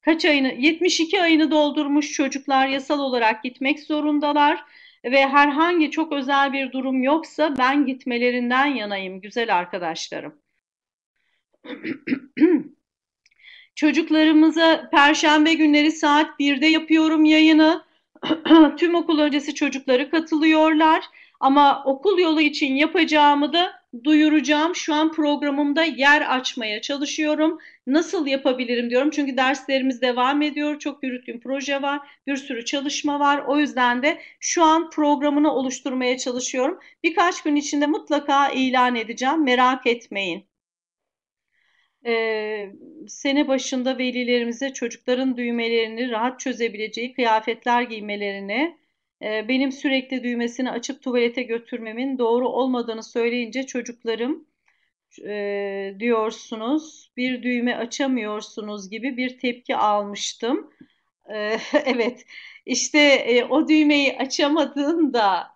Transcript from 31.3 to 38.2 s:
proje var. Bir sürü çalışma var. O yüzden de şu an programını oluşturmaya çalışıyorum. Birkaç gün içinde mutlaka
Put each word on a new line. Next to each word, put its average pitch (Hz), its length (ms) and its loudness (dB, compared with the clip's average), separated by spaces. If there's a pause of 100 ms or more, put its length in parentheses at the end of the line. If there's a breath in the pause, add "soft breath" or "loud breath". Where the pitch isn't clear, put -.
proje 269 420 -6
var. 285 180 -4 (280 loud breath)
Bir 277 100 -4
sürü 233 280 -10
çalışma 285 540 -4
var. 285 280 0
O 285 120 0
yüzden 247 440 0
de 330 180 -2 (180 loud breath)
şu - 240 0
an 330 260 2
programını 294 640 0
oluşturmaya 254 640 -4
çalışıyorum. 254 600 -4 (240 loud breath)
Birkaç 339 400 0
gün 294 120 0
içinde 294 320 0
mutlaka 285 600 0